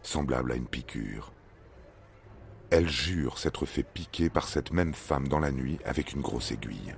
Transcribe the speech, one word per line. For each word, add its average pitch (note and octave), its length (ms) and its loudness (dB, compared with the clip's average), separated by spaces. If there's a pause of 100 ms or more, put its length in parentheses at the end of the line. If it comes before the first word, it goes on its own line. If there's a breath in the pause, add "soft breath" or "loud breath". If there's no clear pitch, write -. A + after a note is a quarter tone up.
semblable B1+ 500 0
à A#1+ 40 0
une B1 120 -4
piqûre. G#1+ 640 -8 (1400)
Elle E2+ 180 8
jure D2+ 500 0
s'être - 260 0
fait - 180 0
piquer - 460 0
par D#2+ 180 2
cette - 260 -2
même E2+ 200 2
femme C#2 360 0
dans C#2+ 100 4
la D2 140 2
nuit C2 320 -2
avec - 280 -2
une C#2 80 -4
grosse - 320 -2
aiguille. G1+ 460 -8